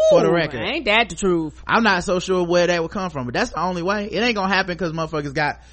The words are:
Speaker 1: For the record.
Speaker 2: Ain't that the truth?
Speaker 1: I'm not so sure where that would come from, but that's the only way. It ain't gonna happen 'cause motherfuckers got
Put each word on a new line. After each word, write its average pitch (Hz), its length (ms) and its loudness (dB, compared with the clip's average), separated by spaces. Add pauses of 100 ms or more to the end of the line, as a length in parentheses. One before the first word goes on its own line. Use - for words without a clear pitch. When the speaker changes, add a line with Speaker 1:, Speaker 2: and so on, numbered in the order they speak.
Speaker 1:
For 605 140 6
the - 100 4
record. - 300 0
Speaker 2:
Ain't 262 240 -4
that 214 240 2
the 185 40 -10
truth? 165 520 -2
Speaker 1:
I'm 208 160 2
not 190 220 2
so 180 160 0
sure 185 220 0
where 175 260 2
that 175 120 2
would 165 100 -4
come 190 200 -4
from, 135 160 -6
but 120 80 -8
that's 220 160 0
the 156 100 -6
only 175 220 -4
way. 202 280 -2
It 190 120 -2
ain't 240 120 0
gonna 190 180 -2
happen 185 260 0
'cause 170 140 -4
motherfuckers 156 420 -4
got 147 260 -2 (120)